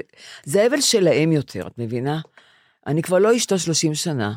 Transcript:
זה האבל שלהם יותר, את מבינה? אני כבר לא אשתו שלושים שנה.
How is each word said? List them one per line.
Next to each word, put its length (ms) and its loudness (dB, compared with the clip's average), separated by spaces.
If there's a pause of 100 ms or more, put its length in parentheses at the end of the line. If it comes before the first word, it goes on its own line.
(440)
זה 180 2
האבל 180 2
שלהם 520 2
יותר, 340 -4
את 120 -16
מבינה? 420 -4 (680)
אני 160 0
כבר 160 0
לא 180 4
אשתו 220 0
שלושים 360 -2
שנה. 420 -4